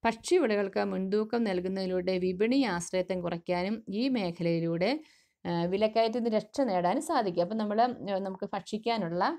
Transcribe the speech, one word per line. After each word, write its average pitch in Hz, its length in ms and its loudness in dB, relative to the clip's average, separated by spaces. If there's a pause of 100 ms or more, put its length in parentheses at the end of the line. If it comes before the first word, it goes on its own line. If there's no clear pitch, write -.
ഭക്ഷ്യവിളകൾക്ക് 220 800 2
മുൻതൂക്കം 202 600 0
നൽകുന്നതിലൂടെ 185 760 0
വിപണി 196 440 2
ആശ്രയത്വം 180 580 -2
കുറയ്ക്കാനും 175 680 -2
ഈ 220 200 -2
മേഖലയിലൂടെ, 170 840 0 (540)
ആ, 170 200 0
വിലക്കയറ്റത്തിൽ 220 540 2
നിന്ന് 226 180 0
രക്ഷ 214 240 -4
നേടാനും 196 420 2
സാധിക്കും. 202 400 0
അപ്പം 196 140 -2
നമ്മൾ, 214 240 0
ആ, 202 380 0
നമുക്ക് 190 340 -6
ഭക്ഷിക്കാനുള്ള 202 720 -2 (140)